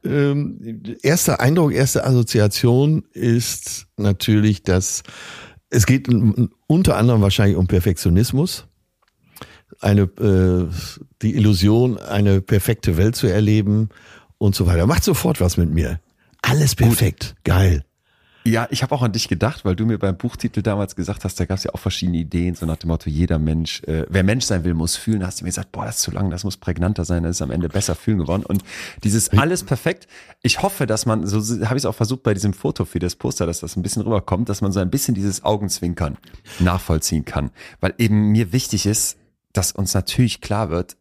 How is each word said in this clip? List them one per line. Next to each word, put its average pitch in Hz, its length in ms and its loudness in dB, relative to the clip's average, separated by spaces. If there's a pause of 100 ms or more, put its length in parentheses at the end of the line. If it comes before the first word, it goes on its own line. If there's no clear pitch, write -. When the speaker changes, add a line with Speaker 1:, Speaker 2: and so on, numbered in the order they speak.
Speaker 1:
Ähm, 143 800 -2 (180)
erster 160 380 2
Eindruck, 147 340 2
erste 127 320 0
Assoziation 123 1040 2
ist - 760 -2 (100)
natürlich, 104 640 2
dass 92 380 0 (720)
es 123 160 4
geht 135 200 2
n-, 113 300 4
n-, 120 120 2 (180)
unter 165 300 4
anderem 113 240 4
wahrscheinlich 101 360 4
um 92 100 4
Perfektionismus, 101 1000 0 (1120)
eine, 101 220 4
äh, 92 640 2 (560)
die 113 120 0
Illusion, 107 600 4
eine 101 440 2
perfekte 101 560 0
Welt 107 180 2
zu - 120 -2
erleben 104 600 2 (480)
und 101 180 2
so 87 120 2
weiter. 87 180 2
Macht 156 180 2
sofort 170 380 0
was 87 160 0
mit 85 140 2
mir. 80 280 -2 (440)
Alles 139 320 2
Speaker 2:
Gut. 117 140 4
Speaker 1:
perfekt, - 540 0
geil. 90 400 2 (640)
Speaker 2:
Ja, 113 220 0
ich - 140 -4
hab 131 80 -4
auch 139 100 0
an 120 100 2
dich 107 160 -4
gedacht, - 380 -2
weil 92 100 2
du 110 120 -2
mir 113 100 0
beim 95 200 -2
Buchtitel - 440 -6
damals 101 340 -4
gesagt 92 280 -6
hast, - 160 -6
da 87 60 0
gab's 95 180 -4
ja - 100 -6
auch - 60 -8
verschiedene 90 400 -2
Ideen, 85 340 -2
so 82 140 -6
nach 80 80 -2
dem 85 140 -6
Motto, 82 200 -2
jeder 80 300 0
Mensch, 78 480 -2
äh, 80 200 -2
wer 92 160 2
Mensch 117 220 0
sein 92 180 -2
will, 87 120 0
muss 82 200 -2
fühlen. 110 260 -2
Da 92 40 -4
hast - 160 -10
du 87 40 -10
mir 90 40 -4
gesagt, 92 220 -8
„Boah, 87 140 -10
das 113 100 -8
ist - 80 -4
zu - 80 -4
lang, 98 180 -2
das 85 140 -6
muss 95 120 -4
prägnanter 87 500 -2
sein, 85 180 0
das 85 140 -2
ist - 40 -4
am 69 80 -4
Ende 80 200 -2
besser 92 260 -2
fühlen 107 240 -2
geworden.“ 85 260 -2
Und - 180 -2 (400)
dieses 107 280 0
Speaker 1:
Wie 202 80 4
Speaker 2:
alles 170 240 0
perfekt, - 420 -4 (380)
ich - 180 0
hoffe, 190 240 -2
dass 107 220 -2
man, 110 180 0
so 101 140 0
s-, 107 280 -4
hab 123 80 0
ich's 139 120 -2
auch - 80 -4
versucht 120 260 -2
bei 104 140 2
diesem 98 180 0
Foto - 320 -4
für - 140 -6
das 87 160 -2
Poster, - 320 -4
dass 85 140 -6
das 85 160 -8
ein 92 40 -4
bisschen 98 220 -4
rüberkommt, 101 440 -2
dass 101 140 -4
man 101 100 0
so 95 80 0
ein 90 120 0
bisschen 135 240 -2
dieses 95 280 -2
Augenzwinkern 90 760 -2 (400)
nachvollziehen 82 680 0
kann. 69 240 -6 (300)
Weil 92 180 -4
eben 107 300 2
mir 104 260 2
wichtig 110 320 -2
ist, - 320 -2 (360)
dass 98 180 -2
uns - 240 -4
natürlich - 460 0
klar 107 280 -4
wird 87 320 -6